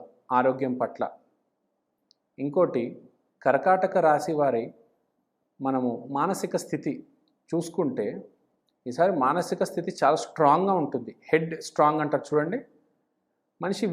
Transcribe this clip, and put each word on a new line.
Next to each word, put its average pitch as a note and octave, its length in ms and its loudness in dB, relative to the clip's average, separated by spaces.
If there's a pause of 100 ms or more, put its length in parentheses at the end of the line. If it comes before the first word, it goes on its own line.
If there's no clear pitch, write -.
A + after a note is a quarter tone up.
(380)
ఆరోగ్యం C3 440 2
పట్ల. - 200 -4 (1400)
ఇంకోటి, C#3+ 400 0 (640)
కర్కాటక F#3 500 2 (100)
రాశి D3+ 340 2
వారి B2 220 2 (1000)
మనము C3 300 0 (260)
మానసిక F3 480 -2
స్థితి D3 280 -6 (580)
చూసుకుంటే D#3+ 560 -2 (840)
ఈసారి E3 220 2 (120)
మానసిక E3+ 460 0
స్థితి F3 200 -6 (100)
చాలా D3+ 220 4
స్ట్రాంగ్గా E3 600 4
ఉంటుంది. - 300 -6 (180)
హెడ్ E3 220 2 (140)
స్ట్రాంగ్ D3+ 380 2
అంటారు C#3+ 240 -2
చూడండి, D#3 300 0 (1040)
మనిషి F#3+ 300 -4